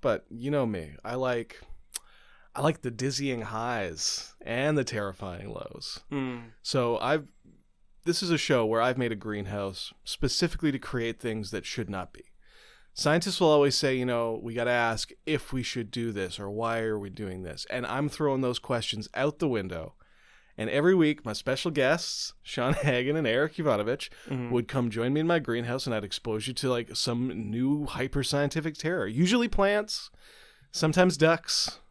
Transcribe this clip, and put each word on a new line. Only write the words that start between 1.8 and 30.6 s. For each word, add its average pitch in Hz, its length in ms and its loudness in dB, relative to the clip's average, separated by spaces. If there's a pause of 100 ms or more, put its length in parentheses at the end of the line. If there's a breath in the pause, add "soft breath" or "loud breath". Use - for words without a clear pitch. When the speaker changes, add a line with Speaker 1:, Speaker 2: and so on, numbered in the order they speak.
Speaker 1:
I - 80 -6
like 151 200 0
the 123 100 -4
dizzying 127 520 -2
highs 110 960 -4
and 139 360 0
the 135 60 2
terrifying 101 680 -6
lows. - 520 -12 (100)
Speaker 2:
Mm. 123 400 -6 (100)
Speaker 1:
So 120 380 0
I've, 147 320 0 (720)
this 170 180 0
is 175 60 -4
a 165 80 4
show 123 280 4
where 113 160 2
I've 127 160 2
made 120 140 0
a 110 60 -2
greenhouse 101 760 -6 (120)
specifically - 680 0
to 135 80 -4
create 117 400 -6
things 110 320 -6
that 98 140 -6
should - 240 -6
not 92 240 -8
be. - 100 -20 (720 soft breath)
Scientists 170 460 2
will 170 100 8
always 143 260 8
say, 131 200 2
you 127 100 0
know, 117 380 0
"We 117 100 -8
gotta 120 180 2
ask 117 400 2 (140)
if 151 280 -2
we 127 100 -2
should 117 260 -4
do 117 220 -4
this 95 280 -4
or 101 100 -6
why 113 320 -2
are 110 180 0
we 101 100 -8
doing 92 340 -8
this?" 80 260 -10
And 123 160 -4
I'm 139 240 -2
throwing 139 320 2
those 123 180 0
questions 113 560 -4
out 147 240 0
the 165 80 2
window. 92 460 -2 (640 soft breath)
And 110 120 -2
every 156 240 6
week, 151 300 4
my 113 80 -6
special 131 400 -2
guests, 143 640 0 (100)
Sean 131 300 0
<laughs> - 100 0
Hagen 135 320 2
and 156 100 0
Eric 131 320 2
Ivanovich, 120 540 0 (180 loud breath)
Speaker 2:
Mm-hmm. 123 220 -4
Speaker 1:
would 123 160 2
come 123 220 0
join 117 240 0
me 151 80 4
in 160 60 2
my 170 120 4
greenhouse, 120 460 -2
and 120 100 0
I'd 104 80 -2
expose 107 460 -4
you 127 60 -6
to, 131 140 -2
like, 120 280 0
some 117 520 -2
new 139 360 2
hyper-scientific 143 880 -2
terror. 156 320 -2
Usually 180 400 4
plants, 208 600 2 (640 loud breath)